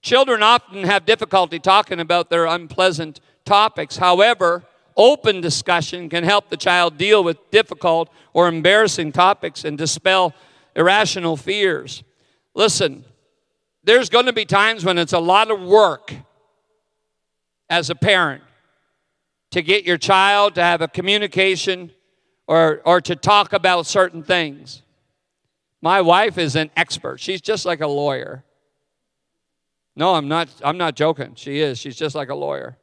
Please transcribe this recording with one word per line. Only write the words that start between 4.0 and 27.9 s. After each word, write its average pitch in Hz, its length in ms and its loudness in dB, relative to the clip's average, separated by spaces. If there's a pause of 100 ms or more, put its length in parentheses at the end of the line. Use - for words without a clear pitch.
open 220 440 4
discussion 170 680 -4
can 170 140 -4
help 202 260 0
the 165 80 -8
child 175 400 0
deal 202 260 4
with 165 140 -2 (140)
difficult 170 580 0 (240)
or 175 140 4
embarrassing 170 640 0
topics 180 520 0
and 151 140 -8
dispel 170 560 0 (420)
irrational 175 640 0
fears. 185 680 -4 (520)
Listen, 185 500 -2 (760)
there's 240 260 2
gonna 247 240 2
be 220 100 -4
times 202 400 0
when 180 140 0
it's 170 160 -2
a 175 60 2
lot 196 320 2
of 196 100 -4
work 180 500 2 (1600)
as 170 220 -2
a 170 40 -6
parent 170 460 0 (1080)
to 175 100 -2
get 185 220 0
your 170 160 0
child 196 560 2
to 175 80 0
have 170 180 2
a 160 60 -4
communication 185 1040 -2 (560)
or, 160 380 2
or 170 160 4
to 175 140 -6
talk 208 380 0
about 180 320 0
certain 180 380 -2
things. 156 580 -6 (1000)
My 185 220 0
wife 180 380 2
is 151 160 -2
an 156 200 -4
expert. 135 440 -6
She's 185 220 -8
just 185 260 -6
like 165 140 -4
a 156 60 -4
lawyer. 139 560 -6 (1500)